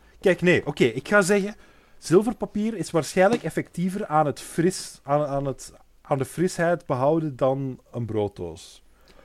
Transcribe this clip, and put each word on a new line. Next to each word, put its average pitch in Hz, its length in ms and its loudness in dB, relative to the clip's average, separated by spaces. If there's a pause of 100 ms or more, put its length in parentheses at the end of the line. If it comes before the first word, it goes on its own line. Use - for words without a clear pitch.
(200)
Kijk, 175 220 2
nee, 170 240 4
oké, 151 180 0
ik 131 240 0
ga 208 140 4
zeggen, 202 340 0 (420)
zilverpapier 214 800 0
is 160 140 -8
waarschijnlijk 185 520 2
effectiever 180 640 -4
aan 151 200 2
het 135 140 -4
fris, - 640 -2
aan, 147 220 0
aan 139 200 -4
het, - 280 -8 (280)
aan - 160 -2
de 131 80 -2
frisheid 170 600 -2
behouden 147 500 0
dan 135 440 -2 (120)
een 120 140 -6
brooddoos. 101 800 -6 (420)